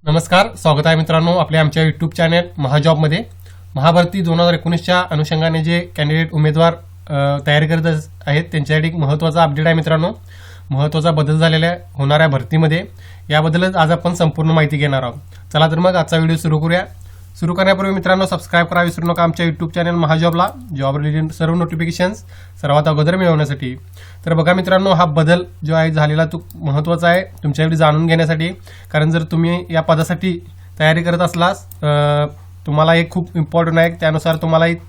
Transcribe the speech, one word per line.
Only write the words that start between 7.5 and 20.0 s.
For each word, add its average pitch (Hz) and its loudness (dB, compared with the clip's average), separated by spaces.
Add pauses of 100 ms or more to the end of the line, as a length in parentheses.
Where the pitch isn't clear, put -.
करत 165 0
अस-, 156 -2 (160)
आहेत 151 0
त्यांच्यासाठी 156 0
एक 160 -6
महत्त्वाचा 156 0
अपडेट 156 0
आहे 165 2
मित्रांनो. 160 0 (580)
महत्त्वाचा 151 0
बदल 156 0
झालेला 160 2
आहे 175 -2 (180)
होणाऱ्या 147 2
भरतीमध्ये, 156 0 (460)
याबद्दलच 165 0
आज 160 4
आपण 170 0
संपूर्ण 160 0
माहिती 156 2
घेणार 139 0
आहोत. 120 -8 (380)
चला 156 2
तर 160 -2
मग 180 2
आजचा 165 0
व्हिडिओ 160 2
सुरू 156 -2
करूया. 170 0 (560)
सुरू - -2
करण्यापूर्वी 190 2
मित्रांनो, 185 0
सबस्क्राईब 170 0
करा 175 0
विसरू 170 -2
नका 170 0
आमच्या 170 0
YouTube 160 -4
चॅनेल 175 -2
महाजॉबला, 165 2 (280)